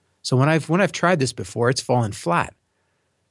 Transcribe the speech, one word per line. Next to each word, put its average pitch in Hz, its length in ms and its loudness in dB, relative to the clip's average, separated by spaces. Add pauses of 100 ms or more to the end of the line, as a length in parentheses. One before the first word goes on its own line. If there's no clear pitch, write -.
(220)
So - 160 -2
when 135 120 4
I've, 160 200 0
when 180 120 2
I've 185 100 2
tried 175 280 0
this 131 140 -2
before, 117 360 -2
it's 131 120 -2
fallen 120 300 0
flat. 170 420 -4 (760)